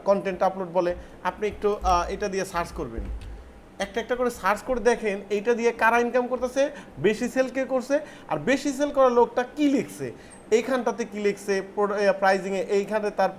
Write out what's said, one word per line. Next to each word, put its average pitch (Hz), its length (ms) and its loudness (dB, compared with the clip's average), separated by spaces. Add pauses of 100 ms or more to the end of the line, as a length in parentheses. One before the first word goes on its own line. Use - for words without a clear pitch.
কনটেন্ট 190 380 2
আপলোড 185 300 0
বলে, 175 220 0 (300)
আপনি 185 220 -4
একটু, 208 360 0
আহ, 180 280 2
এটা 196 180 -4
দিয়ে 190 160 -2
সার্চ 170 280 -4
করবেন। 117 300 -8 (760)
একটা 196 220 -4
একটা 220 160 -2
করে 247 140 0
সার্চ - 320 -2
করে 254 180 -2
দেখেন 220 400 2 (100)
এইটা 208 240 0
দিয়ে 233 180 2
কারা 233 260 4
ইনকাম 240 280 2
করতেছে, 254 440 0 (280)
বেশি 214 300 2
সেল 262 200 0
কে 262 160 -2
করছে, 262 360 0 (280)
আর 156 100 -2
বেশি 262 340 2
সেল 285 180 0
করা 269 180 6
লোকটা 240 360 4 (120)
কি 294 120 4
লিখছে, 175 440 -2 (380)
এইখানটাতে 240 540 2
কি 208 140 -10
লিখছে, 202 440 0 (120)
প্রো-, 202 200 0
এ, 202 180 4
প্রাইসিংয়ে, 190 480 2
এইখানে 202 500 0
তার 196 180 2 (100)